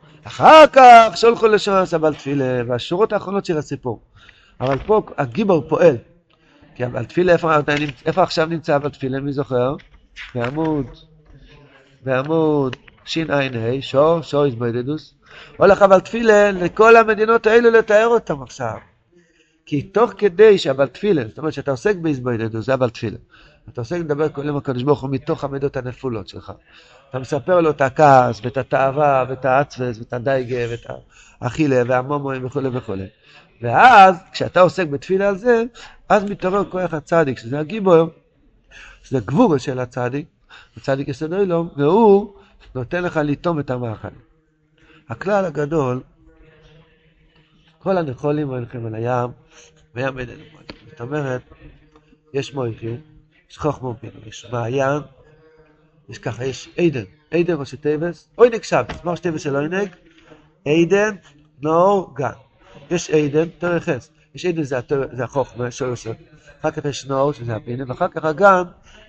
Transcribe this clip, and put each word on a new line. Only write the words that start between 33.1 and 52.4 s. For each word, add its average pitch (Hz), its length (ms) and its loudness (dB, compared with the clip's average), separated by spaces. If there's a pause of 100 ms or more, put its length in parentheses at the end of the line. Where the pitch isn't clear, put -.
ואז, 190 540 6 (160)
כשאתה - 280 -2
עוסק 180 260 2
בתפילה 185 420 -4
על 202 80 -2
זה, 226 280 0 (440)
אז 196 160 2
מתעורר 196 400 -4
כוח 180 300 -6
הצדיק, 151 440 -2
שזה 120 200 -8
הגיבור, 165 500 2 (920)
שזה 131 180 -6
גבורה 147 380 2
של 127 200 -8
הצדיק, 123 480 -6 (500)
הצדיק 139 320 -4
יסוד 156 240 -8
עולם, 170 440 -2
והוא 196 580 4 (400)
נותן 131 280 -6
לך 170 220 -4
לטום 147 360 -4
את 139 100 -8
המאכל. 120 380 -8 (1000)
הכלל 190 360 -2
הגדול, 147 560 -4 (1800)
כל 190 140 -2
הנחולים 147 500 -4
הולכים 123 380 -10
אל 110 80 -10
הים, 120 360 -4 (640)
וים 131 240 -8
עדן 123 140 -12
הוא - 200 -20
מועד. - 120 -20 (260)
זאת - 100 -20
אומרת, 131 400 -6 (920)
יש 135 200 -8